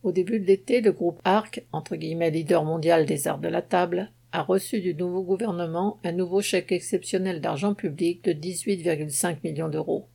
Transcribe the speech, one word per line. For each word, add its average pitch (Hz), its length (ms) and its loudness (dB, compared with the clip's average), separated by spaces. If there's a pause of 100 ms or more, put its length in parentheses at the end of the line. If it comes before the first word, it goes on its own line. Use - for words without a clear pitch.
Au 190 80 0
début 185 300 0
de 185 40 -4
l'été, 196 360 4
le 214 100 6
groupe 170 320 0
Arc, 208 480 2
entre 156 240 -6
guillemets 160 360 0
leader 160 340 2
mondial 160 400 4
des 147 240 -2
arts 143 100 -2
de 165 80 -4
la 170 140 0
table, 180 500 0 (220)
a 170 80 -2
reçu 190 400 0
du 175 120 -2
nouveau 180 300 -4
gouvernement 180 800 -2
un 170 80 -2
nouveau 180 300 0
chèque 190 320 0
exceptionnel 185 680 -2
d'argent 165 340 0
public 175 520 -2
de 175 80 2
dix-huit 175 480 -4
virgule 156 280 0
cinq 151 360 -2
millions 160 240 -4
d'euros. 156 460 -4